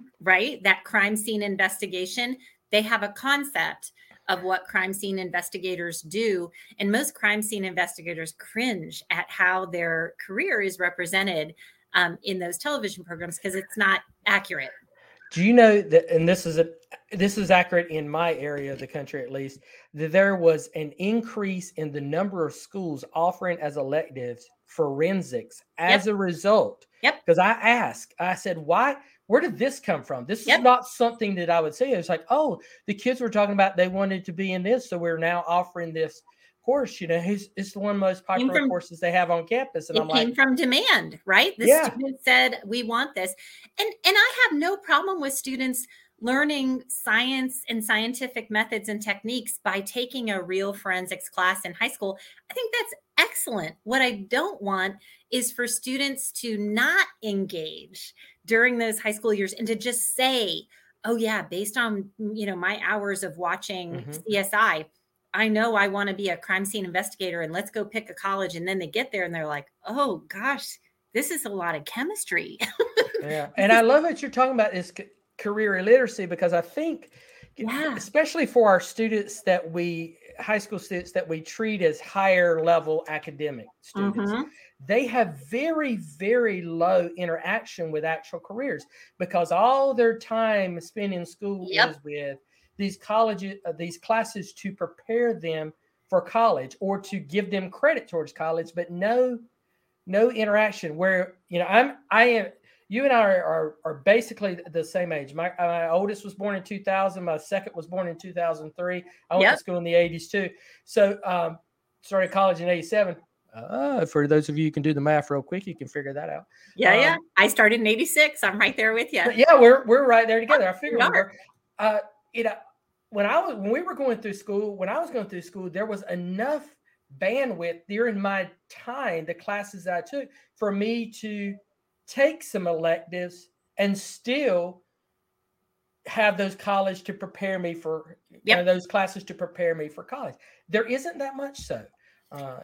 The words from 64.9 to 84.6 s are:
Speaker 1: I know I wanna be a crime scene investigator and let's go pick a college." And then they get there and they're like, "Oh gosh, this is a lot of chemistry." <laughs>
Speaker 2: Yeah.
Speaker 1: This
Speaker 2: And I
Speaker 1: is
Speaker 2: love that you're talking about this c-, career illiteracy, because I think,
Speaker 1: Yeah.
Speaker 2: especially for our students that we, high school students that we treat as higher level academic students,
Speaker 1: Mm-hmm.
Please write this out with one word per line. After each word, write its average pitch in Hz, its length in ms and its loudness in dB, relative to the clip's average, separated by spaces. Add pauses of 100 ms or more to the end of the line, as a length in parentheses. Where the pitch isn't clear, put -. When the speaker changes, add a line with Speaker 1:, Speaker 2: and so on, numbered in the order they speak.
Speaker 1:
I 214 140 2
know 220 280 2
I 202 120 4
wanna 202 260 -2
be 196 160 -4
a 170 80 -2
crime 190 280 -4
scene 196 180 -6
investigator 180 600 -4
and 160 100 -8
let's 202 180 -6
go 214 140 -4
pick 214 240 -8
a - 40 -16
college." 190 440 -4
And 170 100 -6
then 190 100 -2
they 175 100 -6
get 226 260 -4
there 190 100 -2
and 170 100 -6
they're 160 140 -4
like, 143 240 -8 (140)
"Oh 226 320 -2 (100)
gosh, 254 520 -6 (340)
this 285 180 -4
is 320 140 -6
a 220 40 -8
lot 170 260 -4
of 147 100 -8
chemistry." - 720 -6
<laughs> - 80 -2 (540)
Speaker 2:
Yeah. 147 240 -4
Speaker 1:
This - 100 -14
Speaker 2:
And 202 160 4
I 226 100 8
Speaker 1:
is 226 60 6
Speaker 2:
love 294 160 6
that 330 180 -2
you're 277 100 -8
talking 262 220 2
about 214 200 2
this 180 240 -6
c-, - 80 -14 (320)
career 208 400 -2
illiteracy, 214 480 4
because 175 280 0
I 175 80 2
think, - 500 -6 (460)
Speaker 1:
Yeah. 262 380 -4
Speaker 2:
especially 311 500 0
for 226 240 6
our 185 100 8
students 214 640 -4
that 180 280 2
we, 165 460 -6 (220)
high 214 180 -2
school 202 220 -8
students 180 320 -10
that 175 160 -4
we 160 140 -6
treat 214 400 -6
as 156 180 2
higher 180 640 2
level 160 460 2
academic 147 580 -8 (140)
students, 202 500 -2
Speaker 1:
Mm-hmm. 247 120 -4 (420)